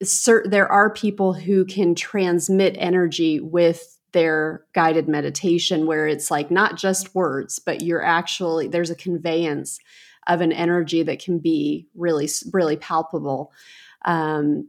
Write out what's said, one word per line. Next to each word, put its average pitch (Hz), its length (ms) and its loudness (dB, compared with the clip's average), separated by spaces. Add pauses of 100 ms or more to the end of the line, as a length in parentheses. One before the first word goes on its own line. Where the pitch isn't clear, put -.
cer-, - 440 2
there 196 240 2
are 202 220 6
people 202 400 0
who 185 320 2
can 185 300 0
transmit 185 840 0
energy 170 640 0
with 165 560 0 (160)
their 160 520 0 (100)
guided 160 320 2
meditation, 156 800 0
where 156 220 0
it's, 147 240 -4
like, 147 180 -2
not 190 260 2
just 190 380 -2
words, 147 460 -2
but - 200 -6
you're 170 220 -2
actually, 165 640 0
there's 170 240 -2
a 170 60 -8
conveyance 165 800 -4 (480)
of 175 140 2
an 170 100 2
energy 165 540 0
that 143 180 -4
can 170 160 -2
be 151 560 -2
really 165 300 -2
s-, - 280 -6
really 160 240 2
palpable. 151 760 -4 (520)
Um, 156 640 -2